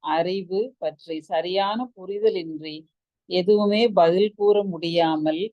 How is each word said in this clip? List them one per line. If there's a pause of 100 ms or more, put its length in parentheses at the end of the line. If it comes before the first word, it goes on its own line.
(160)
அறிவு (200)
பற்றி (140)
சரியான
புரிதலின்றி (540)
எதுவுமே (200)
பதில்
கூற (180)
முடியாமல் (100)